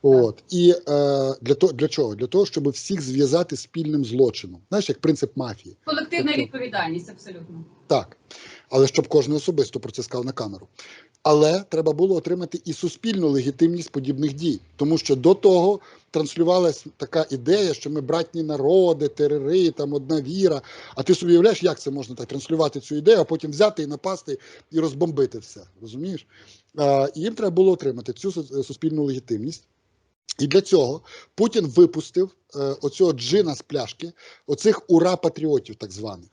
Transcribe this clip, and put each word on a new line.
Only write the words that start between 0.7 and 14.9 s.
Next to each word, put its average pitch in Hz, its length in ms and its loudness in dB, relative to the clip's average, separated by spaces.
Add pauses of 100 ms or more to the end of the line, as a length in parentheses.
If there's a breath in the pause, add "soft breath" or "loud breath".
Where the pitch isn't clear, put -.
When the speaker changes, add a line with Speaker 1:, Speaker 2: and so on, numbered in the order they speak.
Speaker 1:
е, 139 520 0
для 127 140 0
то-, 123 180 2
для 143 160 -2
чого? 117 260 -2
Для 117 120 -6
того, 185 200 2
щоб 143 220 -4
всіх 165 340 -6
зв'язати 139 540 0
спільним 151 480 -4
злочином. 113 640 0
Знаєш, 196 200 -2
як - 120 -4
принцип 151 360 0
мафії. - 480 -10
Speaker 2:
Колективна 302 480 -4
Speaker 1:
Тобто 269 100 -2
Speaker 2:
відповідальність, 202 680 -8
абсолютно. 170 540 -18 (220)
Speaker 1:
Так. 131 300 -2 (540 loud breath)
Але 135 160 4
щоб 131 220 -2
кожен 143 240 2
особисто 147 480 -2
про 113 120 -12
це 123 100 -10
сказав 123 220 -8
на 131 80 -8
камеру. 98 360 -12 (540 loud breath)
Але 151 460 4
треба 156 240 0
було 180 240 2
отримати 175 480 -6
і 165 80 -8
суспільну 185 560 -2
легітимність 143 640 0
подібних 139 420 -4
дій. 143 280 -4 (160)
Тому 156 220 0